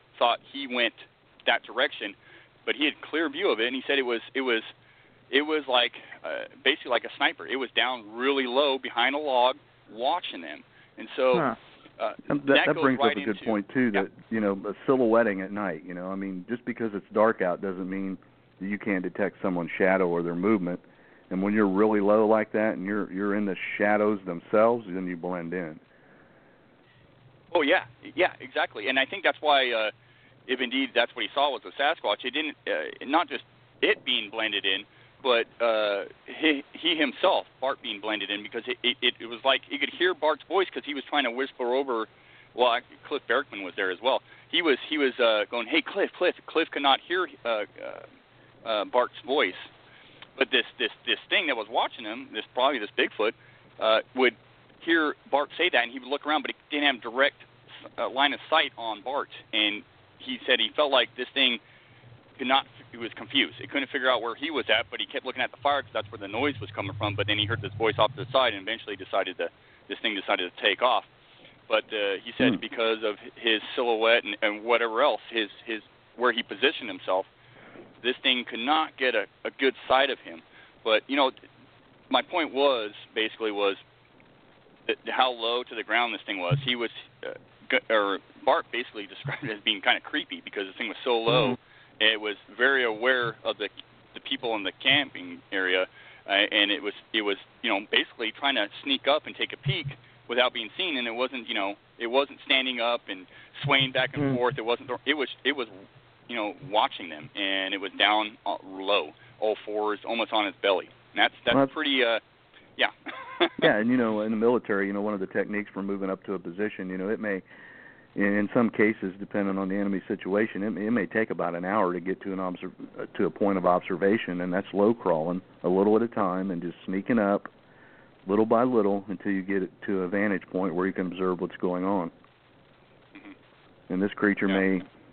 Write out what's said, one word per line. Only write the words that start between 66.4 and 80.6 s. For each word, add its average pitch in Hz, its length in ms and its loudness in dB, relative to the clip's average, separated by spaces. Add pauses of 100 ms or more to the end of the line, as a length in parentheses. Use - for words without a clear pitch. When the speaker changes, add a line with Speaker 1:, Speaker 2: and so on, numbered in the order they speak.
Speaker 1:
was 98 120 -10
coming 98 260 -6
from, 104 180 -2
but 101 120 0
then 104 100 2
he 104 80 2
heard 107 160 -2
this 98 120 -8
voice 110 240 0
off 110 180 4
to 98 100 -8
the 113 60 -12
side 127 220 4
and 98 80 -10
eventually 107 340 -6
decided 95 420 -4
to, 85 120 -2 (380)
this 98 120 -8
thing 110 160 -2
decided 95 400 -2
to - 60 -16
take 104 200 2
off. 120 240 2 (640)
But, 110 260 2
uh, 101 300 0
he 117 140 -14
said 120 180 4
Speaker 3:
Hmm. 87 40 -4
Speaker 1:
because 113 440 -2
of 107 160 -2 (160)
his 110 260 2 (140)
silhouette 117 480 4
and, 104 180 -6
and 107 220 0
whatever 117 380 2
else, 131 280 2
his, 110 200 -2 (160)
his, 110 160 -6 (340)
where 120 160 2
he 113 120 -2
positioned 123 460 -2
himself, 92 360 -2 (800)
this 123 140 0
thing 123 280 2
could 120 140 -10
not 147 380 0
get 127 180 2
a, 101 100 0 (180)
a 117 80 -6
good 131 240 0 (120)
sight 135 220 4
of 120 100 -6
him. 85 220 -16 (420)